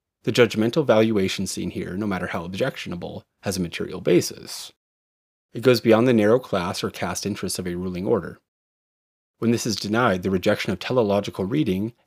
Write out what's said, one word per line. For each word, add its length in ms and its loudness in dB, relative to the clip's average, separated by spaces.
The 80 -2
judgmental 540 2
valuation 600 2
seen 240 -6
here, 260 -8
no 80 -4
matter 220 -4
how 160 -6
objectionable, 800 -6
has 160 -4
a 40 0
material 380 -6
basis. 720 0
It 100 -8
goes 180 6
beyond 260 6
the 60 6
narrow 260 6
class 440 -4
or 80 -4
caste 340 -6
interests 320 -6
of 80 -6
a 100 -6
ruling 300 -6
order. 320 -2
When 120 2
this 140 0
is 100 -2
denied, 460 0
the 80 -2
rejection 420 0
of 80 -4
teleological 640 0
reading 480 -2